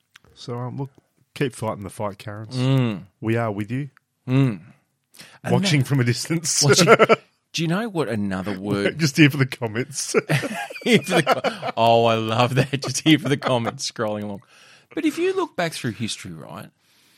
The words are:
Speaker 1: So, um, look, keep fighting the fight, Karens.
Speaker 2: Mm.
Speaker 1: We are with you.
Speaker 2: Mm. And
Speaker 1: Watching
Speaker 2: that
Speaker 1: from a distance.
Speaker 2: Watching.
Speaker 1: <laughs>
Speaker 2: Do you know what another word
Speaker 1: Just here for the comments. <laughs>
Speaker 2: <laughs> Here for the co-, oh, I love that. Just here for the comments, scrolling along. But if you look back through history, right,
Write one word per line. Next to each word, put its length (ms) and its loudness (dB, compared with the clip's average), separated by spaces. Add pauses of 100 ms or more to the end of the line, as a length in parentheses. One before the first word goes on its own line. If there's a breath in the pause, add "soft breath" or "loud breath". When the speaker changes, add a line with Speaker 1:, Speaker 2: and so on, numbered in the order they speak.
(340)
Speaker 1:
So, 260 -10
um, 180 -8
look, 120 -6 (460)
keep 180 -2
fighting 300 -6
the 60 -10
fight, 280 -8
Karens. 400 -12
Speaker 2:
Mm. 460 2 (180)
Speaker 1:
We 160 0
are 140 -2
with 200 -6
you. 180 -6 (380)
Speaker 2:
Mm. 340 2 (840 loud breath)
And 100 0
Speaker 1:
Watching 280 2
Speaker 2:
that 60 0
Speaker 1:
from 120 0
a 40 2
distance. 600 -2
Speaker 2:
Watching. 240 6 (340)
Speaker 1:
<laughs> 320 -20
Speaker 2:
Do 100 -4
you 40 -2
know 220 -2
what 200 -2
another 500 -4
word 400 -2
Speaker 1:
Just 180 0
here 120 8
for 80 -4
the 80 2
comments. 680 -8
<laughs> 460 -2
Speaker 2:
<laughs> 240 -12
Here 160 6
for 160 -2
the 80 4
co-, 540 -2
oh, 280 6
I 100 4
love 400 0
that. 260 0
Just 180 -6
here 200 6
for 80 -6
the 100 0
comments, 520 -2
scrolling 340 -4
along. 200 -10 (520 loud breath)
But 100 -6
if 120 0
you 180 0
look 200 -4
back 180 -2
through 180 -4
history, 400 -8
right, 380 -16 (480 soft breath)